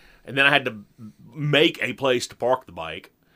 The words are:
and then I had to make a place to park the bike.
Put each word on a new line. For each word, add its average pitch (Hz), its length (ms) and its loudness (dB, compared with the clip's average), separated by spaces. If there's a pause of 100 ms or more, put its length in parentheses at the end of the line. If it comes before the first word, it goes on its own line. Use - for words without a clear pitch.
(260)
and 127 100 -8
then 139 80 4
I 143 60 6
had 143 160 2
to 110 140 -8 (540)
make 147 480 2
a 120 120 -4
place 127 320 0
to - 100 -18
park 123 300 0
the 90 60 -20
bike. 80 380 -12 (260)